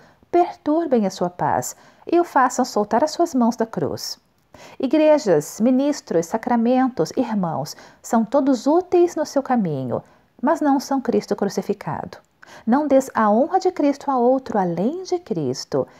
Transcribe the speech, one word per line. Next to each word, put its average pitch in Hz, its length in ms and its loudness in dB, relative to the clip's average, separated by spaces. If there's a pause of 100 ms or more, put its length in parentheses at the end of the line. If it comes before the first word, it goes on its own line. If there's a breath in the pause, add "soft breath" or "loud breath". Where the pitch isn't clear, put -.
(300 soft breath)
perturbem 302 760 0
a 185 40 0
sua 180 200 -4
paz 135 460 -2 (340 soft breath)
e 339 100 4
o 349 40 2
façam 254 400 2
soltar 214 400 0
as 311 60 -2
suas 339 240 -2
mãos 233 220 2
da 226 100 -2
cruz. - 520 -8 (600 loud breath)
Igrejas, 277 840 2
ministros, 254 680 0
sacramentos, 240 880 0
irmãos, 180 600 -4 (260 loud breath)
são 226 220 0
todos 269 420 0
úteis 349 480 2
no 311 100 -4
seu 277 180 -4
caminho, 151 600 -2 (400 soft breath)
mas 311 180 0
não 285 200 2
são 277 200 -4
Cristo 202 360 -2
crucificado. - 840 -6 (480 loud breath)
Não 277 220 2
des 269 260 4
a 214 160 2
honra 330 300 2
de 370 100 2
Cristo 285 400 -2
a 262 80 0
outro 254 400 2
além 196 460 -2
de 359 140 -4
Cristo. 147 680 -4 (140 soft breath)